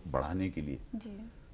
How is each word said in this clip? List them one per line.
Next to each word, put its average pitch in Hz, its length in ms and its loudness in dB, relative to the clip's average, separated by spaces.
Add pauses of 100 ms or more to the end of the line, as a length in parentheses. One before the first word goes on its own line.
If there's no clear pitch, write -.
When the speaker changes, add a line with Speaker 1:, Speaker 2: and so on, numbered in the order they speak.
Speaker 1:
बढ़ाने 80 420 4
के 80 120 0
लिए। 71 180 0 (160)
Speaker 2:
जी। 214 340 -6 (240)